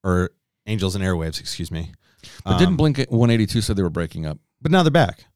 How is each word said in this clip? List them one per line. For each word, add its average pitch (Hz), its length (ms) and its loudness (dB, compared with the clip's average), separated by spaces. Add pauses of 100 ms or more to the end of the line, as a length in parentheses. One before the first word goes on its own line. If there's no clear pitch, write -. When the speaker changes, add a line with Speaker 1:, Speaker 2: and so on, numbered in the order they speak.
Speaker 1:
or 90 280 0 (360)
Angels 98 280 -4
and 98 80 -4
Airwaves, 80 360 -4
excuse - 320 -10
me. 82 220 -10 (500)
Speaker 2:
But 95 140 0
didn't 185 160 4
Speaker 1:
Um, 151 40 -2
Speaker 2:
Blink 139 320 2
one 117 220 4
eighty-two 110 300 0
said 110 140 -2
they 98 80 0
were 87 60 0
breaking 82 380 -6
up? 76 100 -8 (240)
Speaker 1:
But 151 100 -2
now 185 120 4
they're 156 80 4
back. 139 340 0 (100)